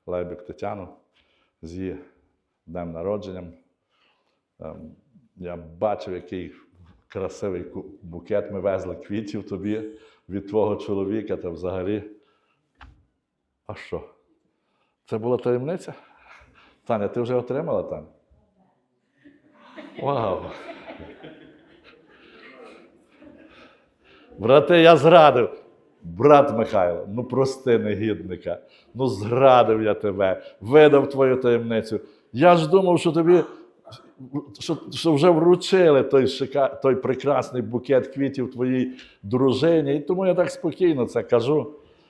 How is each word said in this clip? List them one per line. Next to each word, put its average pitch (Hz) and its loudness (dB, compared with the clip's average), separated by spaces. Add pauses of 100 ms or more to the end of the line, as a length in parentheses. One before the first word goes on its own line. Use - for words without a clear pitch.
Лебік 87 -8
Тетяну, 101 -12 (760)
з 82 -16
її 92 -10 (680)
днем 85 -12
народженням. 92 -10 (1080)
Ем, 80 -18 (400)
я 87 -14
бачив, 87 -6
який 87 -12 (540)
красивий 92 -8
ку-, 92 -14 (180)
букет 101 -6
ми 98 -8
везли 92 -4
квітів 104 -10
тобі 104 -8 (300)
від 98 -10
твого 104 0
чоловіка, 101 -6
та 90 -10
взагалі. 92 -6 (1600)
А 104 -14
що? - -14 (960)
Це 113 -8
була 117 -2
таємниця? 123 -6 (880)
Таня, 104 -4
ти 120 -6
вже 120 -4
отримала, 123 -4
Таня? 78 -12 (2000)
Вау! 113 -4 (4000)
Брате, 147 4
я 165 10
зрадив. 147 6 (400)
Брат 113 4
Михайло, 90 -2
ну 117 -8
прости 127 0
негідника, 92 -6 (360)
ну 127 -4
зрадив 113 4
я 104 0
тебе, 95 -2 (180)
видав 139 6
твою 135 2
таємницю. 117 -2 (320)
Я 170 6
ж 156 0
думав, 180 4
що 170 0
тобі, 165 4 (1200)
що, 165 -4 (160)
що 160 0
вже 151 4
вручили 170 4
той 131 2
шика-, 135 -2
той 135 0
прекрасний 127 -4
букет 120 -2
квітів 139 -6
твоїй 127 -4 (260)
дружині, 139 2
і 151 -4
тому 185 -2
я 180 2
так 180 0
спокійно 160 -2
це 113 -4
кажу. 127 0 (380)